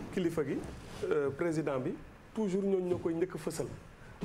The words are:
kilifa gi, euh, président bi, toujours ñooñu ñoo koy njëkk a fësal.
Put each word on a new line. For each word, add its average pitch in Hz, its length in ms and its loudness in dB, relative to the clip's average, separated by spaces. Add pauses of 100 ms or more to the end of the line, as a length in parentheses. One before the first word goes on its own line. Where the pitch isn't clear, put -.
(140)
kilifa 165 320 2
gi, 165 120 0 (540)
euh, 143 200 4
président 151 480 2
bi, 151 140 0 (400)
toujours 202 300 2
ñooñu 190 280 4
ñoo 175 80 2
koy 170 140 2
njëkk 170 220 0
a - 20 -4
fësal. 151 300 -2 (580)